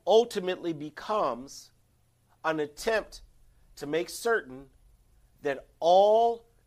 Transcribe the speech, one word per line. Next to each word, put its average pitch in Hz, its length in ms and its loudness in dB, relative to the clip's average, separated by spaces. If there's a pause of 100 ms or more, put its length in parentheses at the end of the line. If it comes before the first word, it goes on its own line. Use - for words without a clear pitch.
ultimately 185 640 2
becomes 147 960 -6 (760)
an 160 160 -2
attempt 185 640 -4 (540)
to 143 100 -14
make 160 240 -4
certain 139 560 -4 (800)
that 139 220 -4 (140)
all 214 640 4 (220)